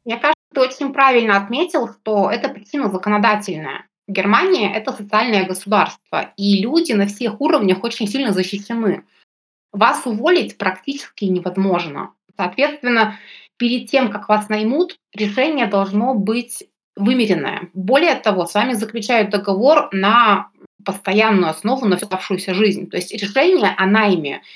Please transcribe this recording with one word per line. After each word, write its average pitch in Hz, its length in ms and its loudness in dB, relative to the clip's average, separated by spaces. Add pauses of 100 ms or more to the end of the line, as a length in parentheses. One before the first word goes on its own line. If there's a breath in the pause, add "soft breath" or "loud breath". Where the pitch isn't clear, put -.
Мне 233 120 -6
кажется, 294 240 0 (140)
ты 269 60 0
очень 269 320 0
правильно 247 440 4
отметил, 240 520 -2
что 202 420 0
это - 180 -2
причина 254 420 -4
законодательная. 202 960 -2 (220)
Германия — 214 680 2
это 220 180 -6
социальное 214 540 0
государство, 185 880 -2
и 196 260 2
люди 285 300 0
на 202 140 2
всех 208 340 -6
уровнях 220 420 2
очень 233 240 -4
сильно 247 260 -2
защищены. 202 680 -2 (720)
Вас 247 340 0
уволить 254 500 0
практически - 680 -8
невозможно. 175 840 -2 (240)
Соответственно, 233 840 0 (400 loud breath)
перед 240 320 -2
тем, 254 200 2
как 208 180 -8
вас 214 200 2
наймут, 226 480 0 (160)
решение 247 540 0
должно 202 480 0
быть 220 500 -2 (320)
вымеренное. 202 800 0
Более 262 400 2
того, 185 320 0
с - 80 -12
вами 240 180 0
заключают 214 580 -2
договор 202 640 2
на 202 560 2 (360)
постоянную 196 680 2
основу, 254 360 -2
на 190 100 4
всю 202 100 -8
оставшуюся 185 480 -4
жизнь. 202 340 0
То - 80 -10
есть 185 160 -6
решение 226 640 2
о 190 100 0
найме 185 560 2 (140 loud breath)